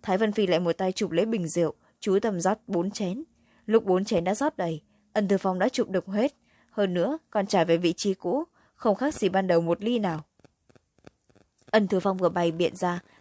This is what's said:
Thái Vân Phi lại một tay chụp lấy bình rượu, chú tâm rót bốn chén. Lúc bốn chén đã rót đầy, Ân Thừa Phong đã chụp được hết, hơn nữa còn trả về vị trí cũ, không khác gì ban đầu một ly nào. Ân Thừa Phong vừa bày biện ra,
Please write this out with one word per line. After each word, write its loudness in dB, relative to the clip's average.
Thái 0
Vân 0
Phi 0
lại 2
một 0
tay -2
chụp -4
lấy 2
bình -2
rượu, 0
chú 2
tâm -2
rót 0
bốn -2
chén. -6
Lúc 2
bốn 2
chén 0
đã 0
rót -2
đầy, -6
Ân 0
Thừa 2
Phong -2
đã 2
chụp -2
được -2
hết, -2
hơn 0
nữa 0
còn 0
trả 2
về 4
vị 2
trí -2
cũ, -2
không 0
khác -2
gì 0
ban 0
đầu 4
một -2
ly 0
nào. -4
Ân 4
Thừa 2
Phong 0
vừa 2
bày 0
biện -2
ra, -2